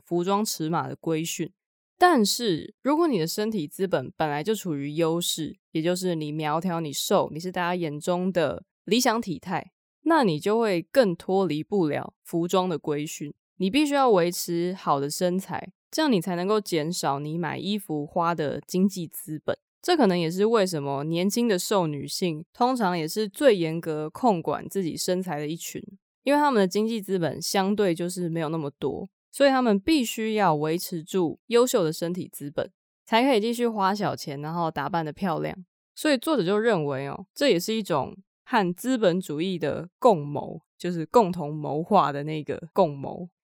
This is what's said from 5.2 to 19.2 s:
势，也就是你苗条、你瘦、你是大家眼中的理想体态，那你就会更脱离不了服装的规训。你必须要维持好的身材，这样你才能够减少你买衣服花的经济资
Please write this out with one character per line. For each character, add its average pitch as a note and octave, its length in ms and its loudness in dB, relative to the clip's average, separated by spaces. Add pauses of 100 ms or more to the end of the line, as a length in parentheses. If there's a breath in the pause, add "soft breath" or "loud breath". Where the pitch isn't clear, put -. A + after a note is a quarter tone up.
势， - 340 -4 (160)
也 D#3+ 120 -4
就 F3+ 120 2
是 F3+ 200 -4
你 D3+ 160 -6
苗 D#3 280 -2
条、 E3+ 200 -4
你 D#3 120 -6
瘦、 - 400 2
你 D3+ 80 -10
是 F3 120 -8
大 F3+ 100 -6
家 F3 140 -2
眼 D#3 240 -4
中 F3+ 320 0
的 E3 320 0 (220)
理 A3 140 4
想 A#3 220 2
体 E3+ 160 -6
态， E3+ 340 -6 (300)
那 D#4 220 4
你 D#3+ 160 2
就 G#3 200 2
会 G3+ 220 2 (100)
更 G#3 240 6
脱 F#3+ 300 0
离 D3+ 180 -2
不 F#3 240 0
了 C3+ 360 -4
服 E3+ 240 -2
装 F#3 200 2
的 E3 120 -2
规 D3 260 -4
训。 D3+ 260 -10 (260)
你 F#3 120 0
必 C#4+ 160 4
须 C#4+ 80 -2
要 C4+ 160 4
维 F3 220 4
持 F3 420 -2
好 D#3+ 260 0
的 C#3+ 80 -2
身 F3+ 300 0
材， F#3 340 -8 (200)
这 D#4 100 -2
样 D4+ 100 2
你 G3+ 80 4
才 F3 160 -4
能 F3+ 120 -2
够 G#3+ 120 2
减 E3 320 -2
少 C#3+ 280 -2
你 D3+ 180 -6
买 D3 220 -4
衣 G3+ 180 -4
服 D3+ 260 -4
花 E3+ 300 0
的 D3 320 -2
经 F#3 240 2
济 F3+ 160 -6
资 - 400 -12